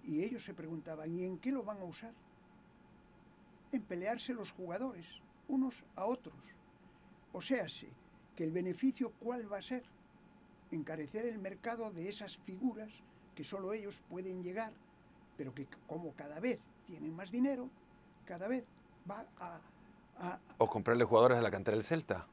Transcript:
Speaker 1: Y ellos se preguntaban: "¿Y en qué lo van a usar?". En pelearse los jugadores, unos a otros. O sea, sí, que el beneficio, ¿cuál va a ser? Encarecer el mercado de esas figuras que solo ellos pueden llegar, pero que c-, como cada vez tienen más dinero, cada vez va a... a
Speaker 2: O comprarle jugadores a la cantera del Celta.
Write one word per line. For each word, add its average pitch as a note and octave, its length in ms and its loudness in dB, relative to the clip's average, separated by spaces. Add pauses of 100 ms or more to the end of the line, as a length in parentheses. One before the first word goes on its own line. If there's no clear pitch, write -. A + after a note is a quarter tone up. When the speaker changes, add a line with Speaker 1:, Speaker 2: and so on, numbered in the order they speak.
Speaker 1:
Y D#3 160 2
ellos A3+ 200 -4
se F#3+ 100 -10
preguntaban: D#3+ 600 -6
"¿Y F3+ 100 0
en F#3 140 -4
qué B3+ 120 -2
lo C4 120 0
van G#3 160 -6
a F#3+ 40 -8
usar?". G3 300 -10 (1600)
En B3+ 100 0
pelearse G#3+ 520 -2
los G#3 180 -6
jugadores, F#3 540 -4 (420)
unos C4 360 2 (120)
a F#3 100 -2
otros. B3+ 300 -2 (1000)
O F3+ 80 -6
sea, A#3 260 2
sí, - 200 -10 (480)
que F3 80 -2
el D#3+ 80 2
beneficio, F#3 680 2
¿cuál A#3 320 -4
va G3+ 60 -4
a F#3 60 -8
ser? B3+ 200 -6 (880)
Encarecer D#3+ 560 -4
el A3+ 140 -2
mercado G#3+ 520 -4
de E3+ 160 -6
esas G3+ 300 -8
figuras A3 540 -4 (420)
que D3+ 100 -10
solo G3 300 -4
ellos G#3 340 -6
pueden F#3 360 -6
llegar, G#3 280 -4 (680)
pero C3 180 -6
que C#3 100 -6
c-, - 120 -16 (100)
como D#3+ 260 -4
cada D3 260 -10
vez A#3 200 2 (260)
tienen D#3 300 -8
más F3+ 160 -10
dinero, B3+ 360 2 (580)
cada F3+ 220 -6
vez B3 160 0 (460)
va G3+ 160 -8 (140)
a... E3+ 200 -10 (600)
a F3 200 -4 (200)
Speaker 2:
O A#2 80 10
comprarle A#2 360 6
jugadores A#2 360 12
a - 20 6
la G#2+ 100 4
cantera G2 240 2
del A2 80 4
Celta. B2 500 0